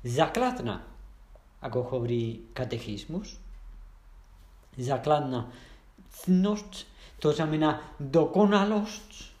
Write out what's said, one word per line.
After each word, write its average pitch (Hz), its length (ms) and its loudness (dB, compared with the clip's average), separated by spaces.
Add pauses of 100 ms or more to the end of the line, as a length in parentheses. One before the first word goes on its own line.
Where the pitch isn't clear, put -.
Základná, 127 800 0 (800)
ako 131 140 -2 (100)
hovorí 117 640 -2
katechizmus, 120 840 -6 (1400)
základná 131 720 0 (760)
cnosť, 190 480 2 (480)
to 151 160 2
znamená 156 400 2 (240)
dokonalosť 196 1300 2 (120)